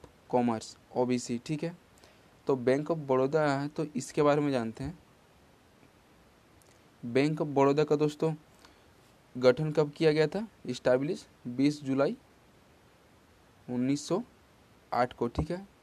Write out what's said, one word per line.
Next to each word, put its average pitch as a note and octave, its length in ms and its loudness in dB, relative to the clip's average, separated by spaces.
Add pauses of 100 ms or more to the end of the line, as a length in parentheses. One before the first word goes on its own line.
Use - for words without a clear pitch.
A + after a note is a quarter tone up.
(280)
commerce, A#2+ 480 -2 (200)
ओबीसी, B2 500 -2
ठीक D#3 180 -6
है। E3+ 120 -10 (680)
तो C#3 100 2
Bank C3 340 0
ऑफ E3 80 0
बड़ौदा C3+ 420 0
आया C#3+ 200 2
है, C#3+ 80 -4
तो D#3 160 -6
इसके - 380 -4
बारे D3 180 4
में D3 100 0
जानते A#2 340 -4
हैं। D3 140 -10 (2000)
Bank C#3 360 0
ऑफ D#3+ 60 -2
बड़ौदा C#3 380 4
का D3+ 120 2
दोस्तों D3+ 380 0 (1040)
गठन B2+ 340 4
कब D3 180 2
किया D#3 220 2
गया D#3 140 4
था? G3+ 220 -6 (180)
इस्टैब्लिश C3 600 0 (200)
बीस C#3+ 360 0
जुलाई C#3 340 0 (1500)
उन्नीस B2+ 360 -2
सौ G3 160 -2 (720)
आठ A#2+ 200 0
को, A#2+ 160 -2
ठीक D#3 220 -4
है, F#3+ 180 -8 (140)